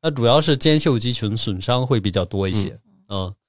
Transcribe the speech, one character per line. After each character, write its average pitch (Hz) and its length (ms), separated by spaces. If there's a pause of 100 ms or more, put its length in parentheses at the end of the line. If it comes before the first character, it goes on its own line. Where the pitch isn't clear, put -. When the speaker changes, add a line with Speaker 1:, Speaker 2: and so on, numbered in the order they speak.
Speaker 1:
它 160 80
主 135 160
要 131 160
是 156 160
肩 156 220
袖 147 180
肌 117 160
群 110 240
损 98 240
伤 123 240
会 123 160
比 98 120
较 90 120
多 98 240
一 95 60
些。 101 140 (400)
Speaker 2:
嗯。 95 180
Speaker 1:
嗯。 95 80 (140)